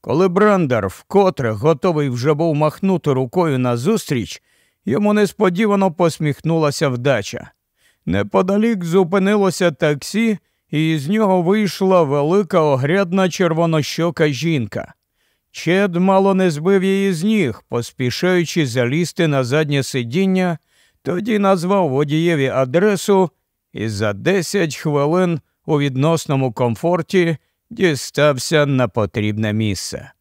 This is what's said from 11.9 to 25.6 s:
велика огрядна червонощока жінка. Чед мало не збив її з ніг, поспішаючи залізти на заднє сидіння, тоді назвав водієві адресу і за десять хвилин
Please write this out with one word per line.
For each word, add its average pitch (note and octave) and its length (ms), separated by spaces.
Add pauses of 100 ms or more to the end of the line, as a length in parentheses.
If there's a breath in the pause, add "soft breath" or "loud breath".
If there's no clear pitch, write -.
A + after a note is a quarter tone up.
велика D#3 580
огрядна E3+ 680
червонощока E3 1000
жінка. C3+ 640 (580)
Чед F#3 440
мало F#3+ 380
не F#3 180
збив F3+ 320
її G3 300
з D#3+ 100
ніг, G3+ 460
поспішаючи D#3 960
залізти C3 640
на C#3 160
заднє C#3+ 400
сидіння, F3 760 (440)
тоді G#3 380
назвав F#3+ 500
водієві D3+ 580
адресу F3 840 (440)
і A2+ 160
за G#2 240
десять E3 640
хвилин D#3+ 640 (260)